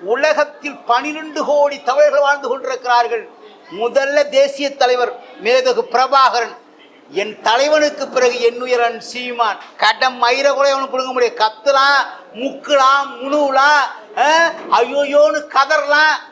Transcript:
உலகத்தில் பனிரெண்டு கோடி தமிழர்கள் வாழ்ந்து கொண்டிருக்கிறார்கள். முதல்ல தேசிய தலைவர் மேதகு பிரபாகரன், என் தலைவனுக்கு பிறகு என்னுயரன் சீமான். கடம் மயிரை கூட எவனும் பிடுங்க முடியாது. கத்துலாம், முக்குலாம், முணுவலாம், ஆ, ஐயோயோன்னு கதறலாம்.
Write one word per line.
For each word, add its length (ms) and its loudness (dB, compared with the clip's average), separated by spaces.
உலகத்தில் 760 -2
பனிரெண்டு 680 -4
கோடி 360 0
தமிழர்கள் 380 2
வாழ்ந்து 280 2
கொண்டிருக்கிறார்கள். 800 -2
முதல்ல 580 0
தேசிய 460 0
தலைவர் 440 0
மேதகு 380 0
பிரபாகரன், 640 2
என் 320 -6
தலைவனுக்கு 680 0
பிறகு 440 0
என்னுயரன் 460 -2
சீமான். 600 -4
கடம் 380 0
மயிரை 360 2
கூட 180 2
எவனும் 240 -4
பிடுங்க 200 -4
முடியாது. 220 0
கத்துலாம், 680 2
முக்குலாம், 760 0
முணுவலாம், 960 0
ஆ, 300 2
ஐயோயோன்னு 760 0
கதறலாம். 720 0